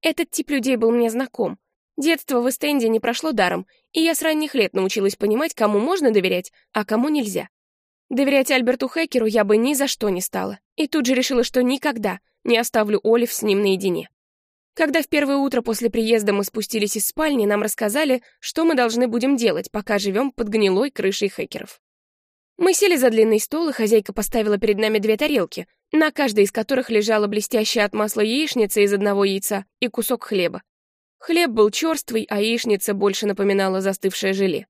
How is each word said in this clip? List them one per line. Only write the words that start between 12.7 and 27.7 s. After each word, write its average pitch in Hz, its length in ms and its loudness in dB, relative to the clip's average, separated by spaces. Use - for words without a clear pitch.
Олив 233 280 2
с - 120 -6
ним 208 180 2
наедине. 185 480 0
Когда 311 280 0
в - 40 -8
первое 285 300 0
утро 254 240 0
после 233 300 -2
приезда 220 420 2
мы 202 100 0
спустились 214 540 -4
из 208 100 -2
спальни, 285 380 0
нам 208 160 2
рассказали, 240 640 -2
что - 260 -2
мы 330 80 4
должны 247 340 2
будем 240 280 0
делать, 208 360 0
пока 208 280 -2
живем 208 320 -2
под 226 160 -6
гнилой 208 420 2
крышей 190 400 -2
Хекеров. - 500 -12
Мы 359 160 4
сели 370 220 4
за 254 160 4
длинный 220 280 4
стол, 311 300 -4
и - 20 -4
хозяйка 214 420 2
поставила 214 440 -2
перед 208 200 0
нами 214 200 0
две 214 180 2
тарелки, 233 520 -2
на 311 200 2
каждой 214 340 2
из - 60 -6
которых 254 380 -2
лежала 214 380 2
блестящая 214 580 0